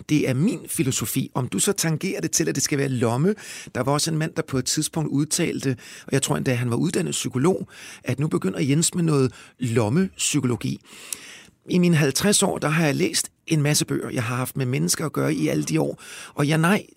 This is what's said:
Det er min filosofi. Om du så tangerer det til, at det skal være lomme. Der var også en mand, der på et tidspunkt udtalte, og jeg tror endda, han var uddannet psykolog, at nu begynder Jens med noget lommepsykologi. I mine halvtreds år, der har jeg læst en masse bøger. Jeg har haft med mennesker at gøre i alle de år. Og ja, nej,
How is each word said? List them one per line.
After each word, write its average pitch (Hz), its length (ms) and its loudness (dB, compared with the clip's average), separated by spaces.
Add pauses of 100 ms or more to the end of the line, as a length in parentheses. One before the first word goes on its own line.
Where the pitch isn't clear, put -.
Det 151 200 4
er 131 40 2
min 156 340 2
filosofi. - 680 -2
Om 127 140 -2
du 196 120 -4
så 202 140 2
tangerer 165 480 -2
det 160 100 -2
til, 165 180 2
at 151 60 -2
det 139 80 0
skal 147 140 0
være 139 120 0
lomme. 127 460 2 (400)
Der 123 60 0
var 131 100 2
også 147 200 0
en 160 60 0
mand, 156 180 -2
der 160 60 0
på - 160 -4
et 123 80 -2
tidspunkt - 460 -2
udtalte, 139 640 0 (280)
og - 80 -16
jeg 135 80 2
tror - 160 0
endda, 135 160 0
han 120 160 0
var 117 80 0
uddannet 151 340 0
psykolog, 139 560 0 (360)
at 123 160 -2
nu 151 80 0
begynder 180 320 -2
Jens 151 360 2
med 175 80 2
noget 139 280 4 (280)
lommepsykologi. 123 1200 0 (880)
I 180 80 2
mine 175 180 6
halvtreds 165 480 4
år, - 140 0
der - 100 -2
har 160 180 2
jeg 139 100 2
læst - 360 -2 (160)
en 156 140 2
masse 151 240 2
bøger. - 240 -4
Jeg 123 140 -2
har 120 120 -4
haft 127 220 -4
med 135 80 0
mennesker 156 400 0
at 147 80 -4
gøre 139 200 0
i 151 140 0
alle 147 160 0
de 156 180 0
år. 143 200 -2 (320)
Og 147 140 0
ja, 156 100 2
nej, 170 260 4 (140)